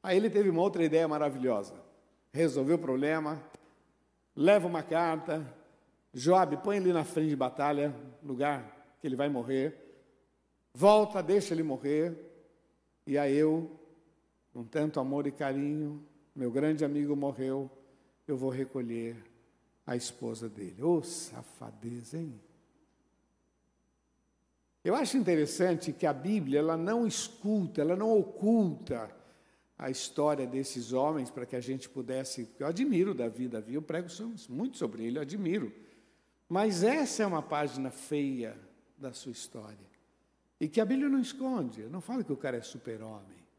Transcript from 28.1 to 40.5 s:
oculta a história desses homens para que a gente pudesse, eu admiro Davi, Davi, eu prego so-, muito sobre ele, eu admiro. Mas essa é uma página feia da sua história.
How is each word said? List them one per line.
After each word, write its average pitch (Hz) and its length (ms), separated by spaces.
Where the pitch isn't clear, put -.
oculta 185 920
a 135 120
história 139 560
desses 123 460
homens 135 380
para 123 160
que 131 100
a 123 40
gente 131 280
pudesse, 131 600
eu 139 80
admiro 190 480
Davi, 120 340
Davi, 113 260
eu 151 80
prego 160 260
so-, 220 260
muito 190 300
sobre 113 260
ele, 120 140
eu 156 40
admiro. 170 500
Mas 190 340
essa 254 400
é 208 40
uma 170 160
página 135 480
feia 127 680
da 135 140
sua 123 200
história. 104 580